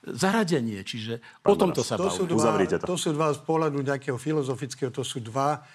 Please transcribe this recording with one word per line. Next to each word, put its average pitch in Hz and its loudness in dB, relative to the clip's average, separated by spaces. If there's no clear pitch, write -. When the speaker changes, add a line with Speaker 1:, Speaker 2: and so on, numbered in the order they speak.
Speaker 1:
zaradenie, 160 0
čiže 113 -8
Speaker 2:
Pán - 0
Speaker 1:
o 202 8
tomto 160 2
Speaker 2:
Banaš, - -4
Speaker 1:
sa 117 -2
Speaker 3:
To 92 0
sú - -2
Speaker 1:
bavíme. 170 -2
Speaker 3:
dva, 180 2
Speaker 2:
uzavrite 180 4
to. - -6
Speaker 3:
to 180 -2
sú 180 -2
dva 156 2
z 147 -2
pohľadu 160 0
nejakého 135 -2
filozofickej, 135 -4
to 131 -6
sú - -8
dva 135 -2